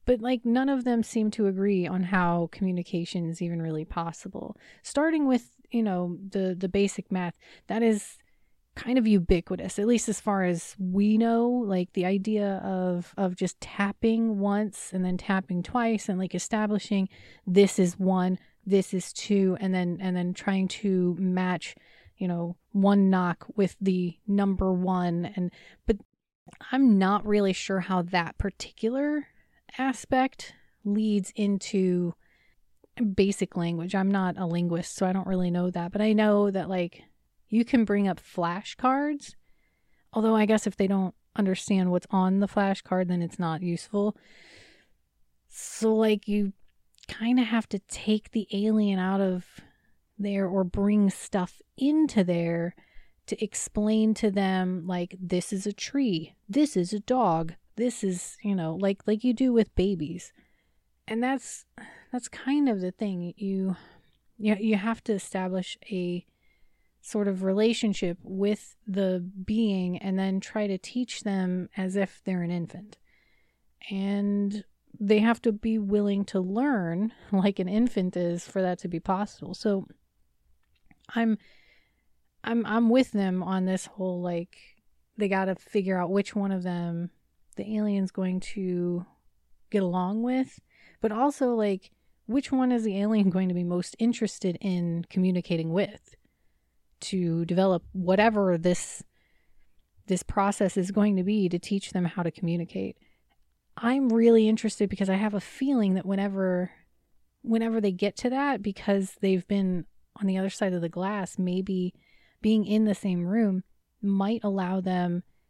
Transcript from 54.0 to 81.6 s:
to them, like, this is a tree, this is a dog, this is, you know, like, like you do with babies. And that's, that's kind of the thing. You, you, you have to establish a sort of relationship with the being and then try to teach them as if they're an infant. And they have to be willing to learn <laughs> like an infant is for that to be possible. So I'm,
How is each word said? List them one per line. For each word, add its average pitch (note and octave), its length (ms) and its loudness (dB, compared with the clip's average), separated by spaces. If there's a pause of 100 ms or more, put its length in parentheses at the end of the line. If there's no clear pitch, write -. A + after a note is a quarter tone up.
to G#3+ 160 0
them, F#3 560 -2
like, F3+ 340 -6
this F3+ 320 -2
is F#3+ 140 -4
a G#3 60 -4
tree, G#3 640 -2 (140)
this C#4 280 2
is F3 160 0
a G#3 80 -4
dog, E3 540 0 (220)
this A#3 280 -2
is, F#3 380 -4
you G3+ 120 0
know, E3 200 -2
like, G3 320 -2
like G#3+ 180 0
you B3 80 2
do B3+ 200 2
with A3+ 220 4
babies. F3+ 580 -2 (760)
And A3+ 140 -2
that's, C4 420 -4 (480)
that's - 160 -6
kind C#4+ 400 0
of G#3 120 0
the F#3 100 -4
thing. F3+ 460 -6
You, F#3+ 400 -2 (640)
you, G#3+ 200 2
you G#3+ 180 2
have A3 280 -2
to A3+ 80 -2
establish F#3 640 -4 (120)
a F3+ 360 -4 (720)
sort G#3 280 -2
of F#3+ 140 -2
relationship G3 800 0
with G3 540 -4 (100)
the F#3 360 0 (220)
being G3 540 0
and F#3+ 200 -2
then F#3+ 220 0
try G#3 260 -4
to G3 120 -2
teach - 440 -8
them F#3 540 -2
as F#3+ 200 -4
if G3 280 -4
they're F#3 180 -2
an E3+ 80 -4
infant. F3 460 -8 (920)
And G3+ 720 -2 (340)
they G#3 200 4
have A3+ 240 4
to A3+ 100 2
be A3 260 -2
willing G3+ 480 0
to F#3+ 140 -2
learn G3+ 720 0 (100)
<laughs> - 100 -8
like G3 260 2
an F3+ 100 -2
infant G3+ 480 0
is F3 300 -2
for F#3+ 160 -2
that F3+ 180 0
to F#3 80 -8
be E3+ 120 -4
possible. F#3+ 540 -4
So G3+ 320 -2 (1300)
I'm, A3+ 240 0 (1040)